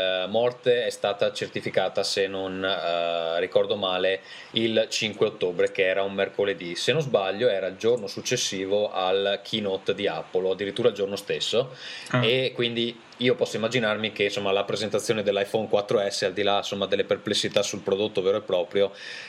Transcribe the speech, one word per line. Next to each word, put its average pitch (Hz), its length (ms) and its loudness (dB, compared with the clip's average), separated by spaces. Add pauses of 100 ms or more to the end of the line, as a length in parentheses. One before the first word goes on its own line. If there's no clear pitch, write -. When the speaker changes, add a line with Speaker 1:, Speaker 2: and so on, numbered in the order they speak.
(240)
Speaker 1:
eh, - 40 -6
morte 120 560 2
è 104 60 0
stata 104 420 -2
certificata, 98 680 -2
se 95 260 0
non, 95 340 -4
eh, 85 800 0
ricordo 101 360 2
male, 95 440 2 (320)
il 113 380 2
cinque 110 360 0
ottobre, 98 460 0
che 95 140 2
era 95 160 2
un 98 100 -2
mercoledì. 98 640 -2
Se - 160 0
non 151 80 2
sbaglio, 110 480 2
era 95 180 0
il 92 100 -4
giorno 113 300 0
successivo 101 840 -2
al 98 500 0
keynote 101 520 -2
di 98 120 -2
Apple, 87 400 -2
o 95 60 2
addirittura 101 360 0
il 107 60 2
giorno 101 220 -2
stesso. 104 540 -2 (400)
Speaker 2:
Ah. 123 140 2
Speaker 1:
E 127 300 2
quindi 117 460 -2 (180)
io 123 180 2
posso - 200 -2
immaginarmi 110 560 0
che, 104 120 0
insomma, 101 260 0
la 98 140 2
presentazione 107 580 -2
dell'iPhone 101 460 0
quattro 104 380 2
S, - 160 -2
al 95 100 0
di 101 100 -2
là, 101 160 4
insomma, 98 280 -2
delle 98 180 4
perplessità 104 580 0
sul 101 180 -4
prodotto 101 400 0
vero 98 180 2
e - 40 0
proprio, 95 480 2 (380)